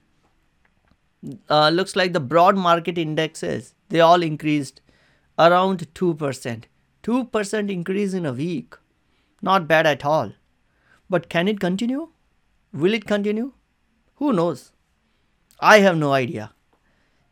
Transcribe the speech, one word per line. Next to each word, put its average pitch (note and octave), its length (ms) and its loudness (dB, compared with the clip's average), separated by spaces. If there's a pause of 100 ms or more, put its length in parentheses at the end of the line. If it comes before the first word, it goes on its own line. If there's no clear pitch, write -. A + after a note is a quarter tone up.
(1500)
uh, D3+ 200 4
looks F3+ 260 -2
like F#3 180 0
the F3 60 0
broad E3+ 360 4
market E3+ 420 0
indexes, D#3 760 -6 (160)
they E3 100 0
all E3+ 220 6
increased D3+ 600 -4 (580)
around F3+ 560 2
two F3 180 -2
percent. C3 540 -8 (340)
Two A#3+ 240 -4
percent G#3 460 -4
increase F#3+ 420 -4
in F3+ 120 -4
a C3 80 -4
week. D#3+ 420 -8 (680)
Not F#3 260 0
bad D#3+ 200 4
at C#3+ 180 -2
all. C#3+ 280 -2 (760)
But E3+ 180 -2
can F3 200 -2
it G#3 120 -2
continue? A#3+ 500 -4 (640)
Will F3 220 0
it A3+ 120 -4
continue? G#3 480 -4 (640)
Who C#4+ 160 -2
knows? E3 400 -2 (880)
I G3+ 200 8
have F#3+ 180 4
no C#3+ 160 0
idea. B2 400 -4 (800)